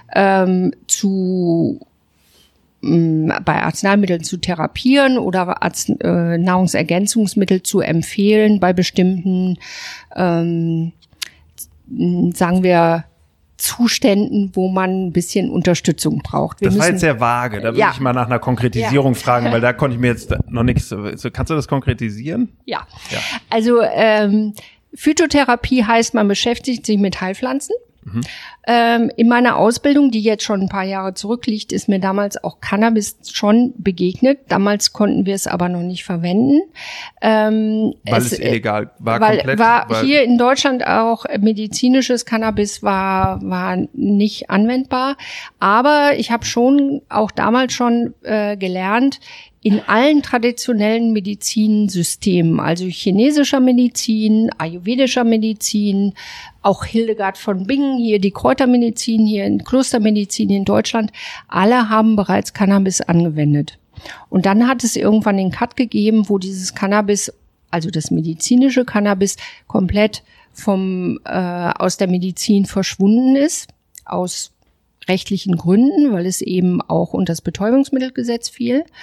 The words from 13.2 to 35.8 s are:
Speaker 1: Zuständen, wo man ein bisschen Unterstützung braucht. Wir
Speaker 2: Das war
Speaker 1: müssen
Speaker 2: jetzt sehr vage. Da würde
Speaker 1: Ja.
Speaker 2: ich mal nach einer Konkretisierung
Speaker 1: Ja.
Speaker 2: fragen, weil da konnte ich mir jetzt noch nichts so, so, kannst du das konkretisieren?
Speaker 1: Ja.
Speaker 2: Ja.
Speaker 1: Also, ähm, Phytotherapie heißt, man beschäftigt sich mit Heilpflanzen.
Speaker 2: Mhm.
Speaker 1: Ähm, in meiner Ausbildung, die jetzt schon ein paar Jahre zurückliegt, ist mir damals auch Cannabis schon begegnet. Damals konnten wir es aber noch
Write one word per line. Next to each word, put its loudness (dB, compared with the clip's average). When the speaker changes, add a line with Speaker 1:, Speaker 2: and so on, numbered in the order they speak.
Speaker 1:
Zuständen, 0
wo 0
man -2
ein -6
bisschen -2
Unterstützung 0
braucht. -4
Wir 0
Speaker 2:
Das 2
war 2
Speaker 1:
müssen 2
Speaker 2:
jetzt -2
sehr 2
vage. -2
Da -2
würde -2
Speaker 1:
Ja. 4
Speaker 2:
ich -8
mal 0
nach 0
einer 0
Konkretisierung 0
Speaker 1:
Ja. -4
Speaker 2:
fragen, 0
weil 0
da 2
konnte -2
ich -4
mir 2
jetzt -2
noch -2
nichts 0
so, -8
so, -8
kannst -6
du 0
das -4
konkretisieren? -4
Speaker 1:
Ja. -8
Speaker 2:
Ja. -6
Speaker 1:
Also, 2
ähm, 2
Phytotherapie 2
heißt, 2
man 2
beschäftigt -2
sich 2
mit 0
Heilpflanzen. -6
Speaker 2:
Mhm. -6
Speaker 1:
Ähm, 2
in 4
meiner 4
Ausbildung, 2
die -2
jetzt 0
schon -2
ein -2
paar -6
Jahre -6
zurückliegt, -6
ist -4
mir 2
damals -2
auch -10
Cannabis 0
schon 2
begegnet. 0
Damals 0
konnten 0
wir -2
es -6
aber -2
noch -6